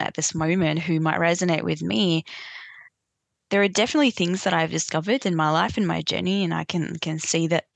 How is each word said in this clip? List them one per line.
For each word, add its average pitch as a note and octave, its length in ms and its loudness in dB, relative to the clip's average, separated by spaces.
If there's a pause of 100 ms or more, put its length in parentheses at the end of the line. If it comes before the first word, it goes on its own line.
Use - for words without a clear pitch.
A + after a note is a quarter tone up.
at - 140 -4
this - 200 -4
moment D#3+ 460 0
who E3 180 0
might D#3 220 0
resonate E3+ 420 2
with D#3 180 -2
me, F3 440 2 (1300)
there G3+ 120 4
are G3+ 60 4
definitely A#3+ 420 2
things F3+ 340 -2
that F3 100 2
I've D#3+ 160 0
discovered E3 560 -2
in F3+ 100 2
my D#3 140 2
life, E3 260 2
in G#3 100 2
my E3 160 -2
journey, F#3 420 0
and E3 100 -2
I E3 100 -2
can, E3 360 -4
can D#3+ 180 -4
see E3 300 0
that E3 160 0 (120)